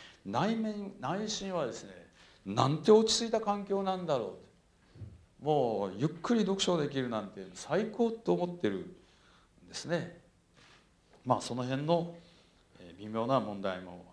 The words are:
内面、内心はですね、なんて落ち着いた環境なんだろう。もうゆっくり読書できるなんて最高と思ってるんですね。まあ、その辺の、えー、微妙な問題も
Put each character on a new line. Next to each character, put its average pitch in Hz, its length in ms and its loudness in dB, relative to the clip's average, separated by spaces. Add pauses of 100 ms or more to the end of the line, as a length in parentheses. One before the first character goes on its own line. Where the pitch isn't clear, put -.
(260)
内 139 300 2
面、 214 460 -4
内 190 280 -2
心 196 240 -6
は 165 120 0
で 113 80 -4
す 113 100 -12
ね、 101 80 -14 (540)
な 113 220 2
ん 147 100 2
て 147 140 6
落 220 220 8
ち 233 120 0
着 - 20 -2
い 220 40 -6
た 220 100 2
環 202 240 -2
境 196 180 0
な 190 140 -2
ん 180 80 -6
だ 151 120 2
ろ 95 200 -4
う。 - 140 -20 (920)
も 120 460 2
う 95 100 -4
ゆ 120 80 0
っ 160 40 4 (120)
く 247 140 2
り 226 60 4
読 196 180 2
書 175 200 2
で 143 80 0
き 135 120 -2
る 123 100 0
な 113 100 -2
ん 101 100 -6
て 95 260 -12
最 190 320 0
高 226 240 2
と 220 220 0
思 175 200 0
っ 175 40 -12
て - 120 2
る 90 160 -4 (800)
ん - 20 -20
で - 60 -20
す - 120 -10
ね。 151 360 -4 (1040)
ま 127 120 4
あ、 101 40 -4
そ - 140 -8
の 123 80 -4
辺 135 200 -2
の、 170 320 2 (640)
え 87 160 -18
ー、 - 40 -18
微 107 120 -10
妙 113 140 0
な 131 140 4
問 104 220 -4
題 92 200 -4
も 87 320 -14